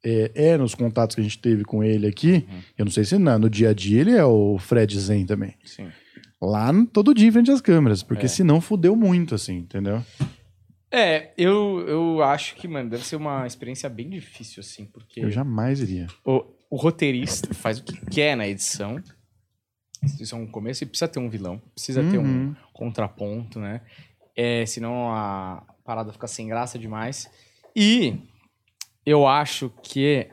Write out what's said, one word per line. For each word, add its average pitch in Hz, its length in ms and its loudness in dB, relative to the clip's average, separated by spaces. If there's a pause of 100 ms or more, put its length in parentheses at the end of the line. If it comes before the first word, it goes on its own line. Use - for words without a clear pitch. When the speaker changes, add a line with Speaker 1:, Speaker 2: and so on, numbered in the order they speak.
Speaker 1:
é, 110 300 0
é 156 240 4
nos 123 160 -2
contatos 117 420 0
que 117 40 -4
a 107 40 0
gente 107 140 -6
teve 107 260 0
com 107 180 -2
ele 107 240 2
aqui. 156 420 2
Speaker 2:
Uhum. 92 100 -14 (200)
Speaker 1:
Eu 104 60 0
não 98 80 -2
sei 107 120 2
se 180 140 0
na, 139 200 4
no 110 120 4
dia 110 200 4
a 104 40 4
dia 101 280 2
ele 233 140 4
é 175 80 6
o 104 340 4
Fred 104 400 2
Zen 98 280 0
também. 98 280 -4 (100)
Speaker 2:
Sim. 95 240 -18 (520)
Speaker 1:
Lá, 104 320 0
no, 220 140 6
todo 220 280 4
dia 220 120 8
em 226 60 8
frente 240 180 6
às 277 120 4
câmeras, 139 400 4
porque 110 240 -2
Speaker 2:
É. - 20 2
Speaker 1:
senão 165 320 4
fudeu 180 340 2
muito, 180 400 2
assim, 95 220 -6
entendeu? 98 460 -4 (920)
Speaker 2:
É, 165 440 0
eu, 190 520 0
eu 160 340 0
acho 143 320 0
que, - 140 -14
mano, 135 220 -8
deve 120 140 -8
ser - 120 -10
uma 143 300 -6
experiência 127 420 -12
bem 120 200 -12
difícil, - 520 -18
assim, - 240 -18
porque - 360 -18
Speaker 1:
Eu 110 100 -2
jamais 127 500 -2
iria. 92 260 -4 (180)
Speaker 2:
o, 131 200 2 (260)
o 143 60 -6
roteirista 139 800 -2
faz 113 240 -6
o - 40 -16
que - 140 -14 (100)
quer 147 300 0
na 107 100 -4
edição. 101 560 -8 (1160)
Isso 113 140 -14
é 117 40 -10
um 113 80 -12
começo, 117 380 -10
e - 20 -12
precisa - 220 -6
ter 160 100 -10
um 123 100 -8
vilão, 101 320 -10 (140)
precisa 135 300 -4
ter 185 140 0
um 151 60 0
Speaker 1:
Uhum. 135 300 -2 (180)
Speaker 2:
contraponto, 113 840 -8
né? 107 220 -10 (560)
É, 120 300 -2
senão 117 460 -6
a 98 500 -8 (220)
parada 110 280 -8
fica - 160 -14
sem 113 200 -12
graça 117 300 -6
demais. 113 500 -10 (460)
E 208 400 2 (920)
eu 143 200 6
acho 135 440 0 (120)
que 139 500 0